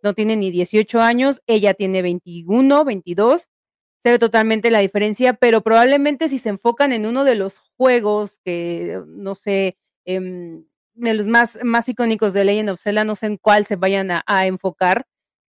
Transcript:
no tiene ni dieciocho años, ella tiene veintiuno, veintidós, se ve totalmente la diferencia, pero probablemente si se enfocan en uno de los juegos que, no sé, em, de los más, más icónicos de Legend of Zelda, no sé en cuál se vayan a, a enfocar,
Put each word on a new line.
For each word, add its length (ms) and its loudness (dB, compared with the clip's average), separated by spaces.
no 100 -2
tiene 240 -2
ni 140 -4
dieciocho 500 0
años, 460 0
ella 260 2
tiene 280 -2
veintiuno, 840 0
veintidós, 640 0
se 100 2
ve 80 4
totalmente 520 0
la 80 4
diferencia, 540 0
pero 280 2
probablemente 680 2
si 100 -4
se 100 -6
enfocan 440 -2
en 120 -4
uno 200 -2
de 100 4
los 240 -6
juegos 680 0
que, 600 -6
no 300 -12
sé, 420 -4
em, 600 -8
de 200 -4
los 140 -2
más, 360 2
más 260 -2
icónicos 440 -2
de 120 2
Legend 240 0
of 120 -8
Zelda, 220 -2
no 120 -4
sé 120 -6
en 100 -6
cuál 280 2
se 100 -6
vayan 360 -2
a, 140 -4
a 220 0
enfocar, 580 -2